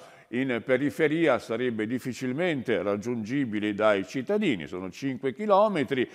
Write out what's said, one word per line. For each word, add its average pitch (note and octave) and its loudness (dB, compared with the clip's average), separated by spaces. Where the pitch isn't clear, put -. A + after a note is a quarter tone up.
in B2 -2
periferia C#3+ 2
sarebbe A2+ -2
difficilmente B2+ -2
raggiungibile G#2+ -2
dai G2+ 4
cittadini. C3+ 0
Sono F2+ -8
cinque C3 -4
chilometri F#3+ 2